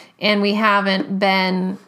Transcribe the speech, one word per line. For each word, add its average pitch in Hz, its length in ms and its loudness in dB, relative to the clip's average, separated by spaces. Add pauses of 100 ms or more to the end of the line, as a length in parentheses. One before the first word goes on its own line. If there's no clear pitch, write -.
(200)
And 202 220 0
we 202 140 0
haven't 196 640 0
been 190 580 0 (100)